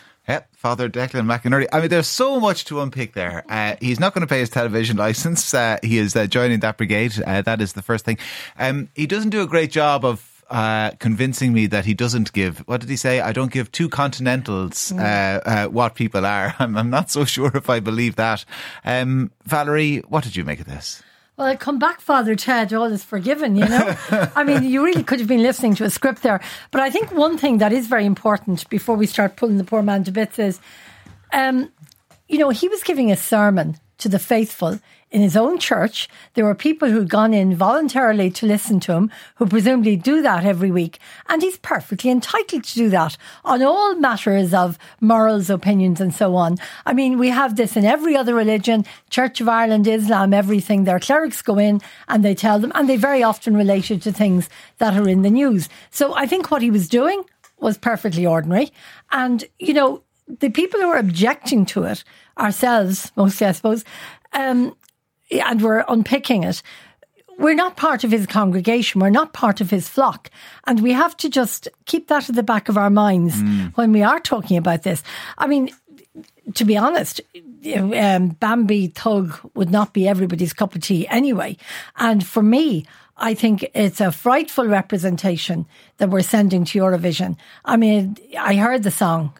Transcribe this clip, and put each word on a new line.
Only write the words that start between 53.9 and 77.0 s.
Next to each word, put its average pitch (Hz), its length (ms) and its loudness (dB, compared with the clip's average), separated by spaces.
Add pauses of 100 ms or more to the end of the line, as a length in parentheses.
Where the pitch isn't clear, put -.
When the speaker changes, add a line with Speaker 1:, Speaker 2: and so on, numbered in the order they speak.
Speaker 2:
to 214 100 -4
things 185 380 0 (300)
that 220 180 2
are 208 100 2
in 190 140 2
the 202 80 2
news. 233 400 2 (200)
So 285 260 -2
I 277 120 -2
think 359 240 -2
what 285 100 0
he 233 80 2
was 202 200 0
doing 349 340 0 (360)
was 220 180 -2
perfectly 185 480 -2
ordinary. 170 460 0 (420)
And, 254 320 -2 (120)
you 311 160 0
know, 277 300 2 (240)
the 277 220 -2
people 370 320 0
who 349 80 2
are 330 80 2
objecting 208 680 2
to 185 180 -4
it, - 180 -8 (340)
ourselves, 208 800 0
mostly, 196 320 2
I 185 60 2
suppose, 220 320 -2 (480)
um, 262 420 0 (560)
and 233 300 0
we're 220 280 2
unpicking 233 540 0
it, 180 180 -4 (760)
we're 311 180 2
not 359 200 0
part 285 300 0
of 214 60 2
his 214 160 2
congregation, 196 720 0
we're 196 80 4
not 285 240 2
part 208 260 0
of 180 120 -2
his 185 180 -2
flock. - 400 0 (360)
And 233 160 2
we 247 120 4
have 330 240 2
to 320 120 -4
just - 380 -2 (180)
keep 330 220 -4
that 294 220 0
at 240 60 -2
the 233 80 2
back 214 260 0
of 208 80 2
our 202 120 2
minds 190 520 4
Speaker 1:
Mm. 180 340 0
Speaker 2:
when 233 160 2
we 214 120 6
are 285 180 2
talking 202 360 -2
about 165 260 0
this. 175 200 -4 (340)
I 302 100 0
mean, 269 220 0 (840)
to - 100 0
be 208 140 4
honest, 285 420 0 (560)